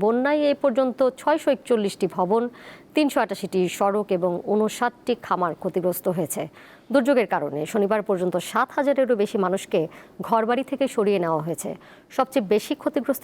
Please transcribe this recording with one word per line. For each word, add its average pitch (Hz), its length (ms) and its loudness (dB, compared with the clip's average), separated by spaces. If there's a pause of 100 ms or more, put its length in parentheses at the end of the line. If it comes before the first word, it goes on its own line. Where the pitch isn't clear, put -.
বন্যায় 254 380 2 (100)
এ - 20 4 (100)
পর্যন্ত 262 360 2 (200)
ছয়শো 311 360 2
একচল্লিশটি 208 520 -2 (100)
ভবন, 196 260 2 (520)
তিনশো 294 300 2
আটাশিটি 190 340 -4 (180)
সড়ক 202 300 0 (100)
এবং 175 140 0 (220)
ঊনষাটটি 214 600 -2 (120)
খামার 175 360 -2
ক্ষতিগ্রস্ত 180 440 -2 (120)
হয়েছে। 156 260 -4 (500)
দুর্যোগের 247 400 4
কারণে 147 260 -2 (120)
শনিবার 208 380 0
পর্যন্ত 180 260 0 (160)
সাত 247 260 0
হাজারেরও 269 440 2
বেশি - 240 -2
মানুষকে 185 340 0 (480)
ঘরবাড়ি 226 440 2
থেকে 269 140 -2 (100)
সরিয়ে 202 280 2
নেওয়া 160 220 0
হয়েছে। 170 240 -6 (460)
সবচেয়ে 254 380 0
বেশি 214 280 0
ক্ষতিগ্রস্ত 277 420 -2